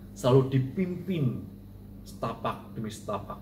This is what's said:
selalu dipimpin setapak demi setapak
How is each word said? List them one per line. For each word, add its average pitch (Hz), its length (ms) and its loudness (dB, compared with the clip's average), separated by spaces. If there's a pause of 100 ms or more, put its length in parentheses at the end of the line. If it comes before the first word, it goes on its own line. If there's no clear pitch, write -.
(160)
selalu 131 400 6
dipimpin 160 880 0 (560)
setapak - 720 -6
demi 110 160 -6
setapak 104 540 -6